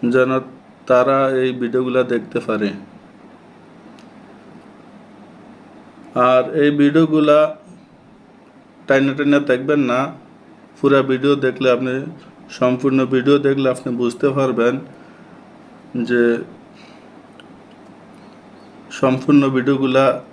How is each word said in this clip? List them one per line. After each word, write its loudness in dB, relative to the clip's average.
যেন 0
তারা 2
এই -2
ভিডিওগুলা -2
দেখতে -4
পারে। -4
আর 4
এই 2
ভিডিওগুলা 2
টাইনে 2
টাইনে 0
দেখবেন 0
না, 0
পুরা 4
ভিডিও 0
দেখলে -2
আপনি, -2
সম্পূর্ণ 0
ভিডিও 2
দেখলে 0
আপনি -6
বুঝতে -2
পারবেন -2
যে 0
সম্পূর্ণ 2
ভিডিওগুলা 0